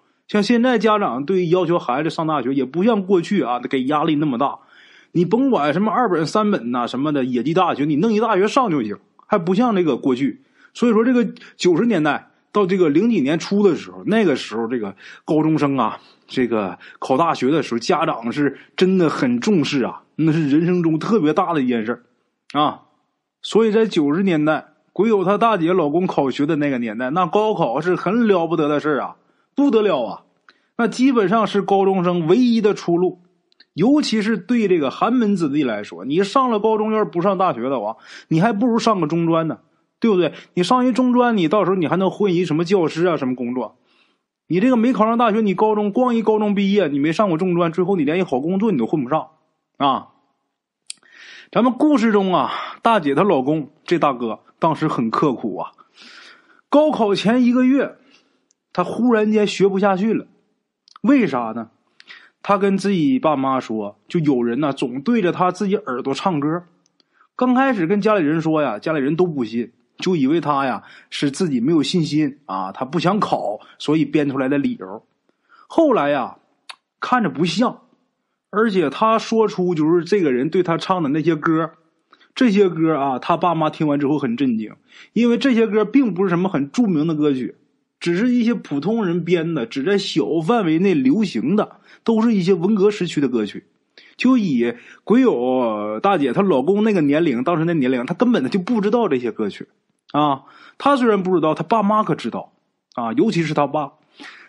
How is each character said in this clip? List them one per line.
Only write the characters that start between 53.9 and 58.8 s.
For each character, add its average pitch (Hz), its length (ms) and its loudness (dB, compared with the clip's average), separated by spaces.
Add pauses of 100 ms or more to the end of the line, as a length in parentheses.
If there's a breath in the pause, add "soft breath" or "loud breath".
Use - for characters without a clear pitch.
大 147 140 2
哥 117 260 -6 (180)
当 165 160 0
时 156 140 -2
很 117 240 -2
刻 143 220 0
苦 104 240 -6
啊， 80 140 -10 (1000 loud breath)
高 302 220 4
考 202 220 0
前 233 300 2
一 240 80 4
个 254 140 2
月， 254 320 0 (720 soft breath)
他 180 140 -2